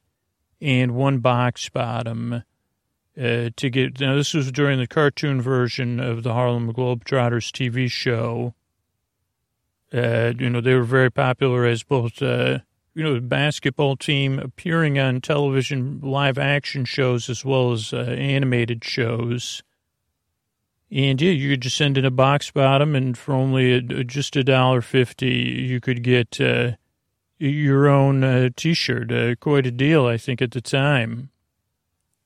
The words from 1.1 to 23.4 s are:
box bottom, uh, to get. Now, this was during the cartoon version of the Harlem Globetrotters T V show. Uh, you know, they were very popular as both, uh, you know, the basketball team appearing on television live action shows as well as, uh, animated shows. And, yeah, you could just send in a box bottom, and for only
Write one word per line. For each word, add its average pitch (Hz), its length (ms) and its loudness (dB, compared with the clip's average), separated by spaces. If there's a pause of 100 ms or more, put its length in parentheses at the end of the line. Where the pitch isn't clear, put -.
box 123 500 0
bottom, 117 760 -6 (720)
uh, 120 380 -2
to 139 140 -4
get. 131 300 -2
Now, 135 160 0
this 143 180 -2
was 135 180 -2
during 143 280 0
the 123 80 -4
cartoon 143 540 0
version 123 580 -2
of 117 240 -4
the 120 100 -2
Harlem 120 380 0
Globetrotters 120 800 -2
T 131 160 -4
V 120 220 -2
show. 120 640 -4 (1400)
Uh, 117 460 0
you 127 100 -2
know, 120 120 -2
they 127 120 2
were 127 100 4
very 127 280 2
popular 127 540 0
as 117 180 0
both, 120 380 -2
uh, 127 380 0 (360)
you 156 80 -4
know, 151 120 0
the 120 60 -2
basketball 139 760 0
team 139 420 0
appearing 156 580 -2
on 131 220 0
television 135 800 -2
live 139 360 -2
action 143 480 -2
shows 123 440 -2
as 120 140 -8
well 131 300 2
as, 110 180 -6
uh, 131 60 -6
animated 123 880 -2
shows. 120 760 -4 (1300)
And, 135 320 0
yeah, 185 100 4
you 139 180 0
could 135 120 0
just 127 140 -4
send 139 220 2
in 131 80 2
a 135 60 2
box 135 400 2
bottom, 139 440 4
and 127 220 -2
for - 160 -6
only 131 400 2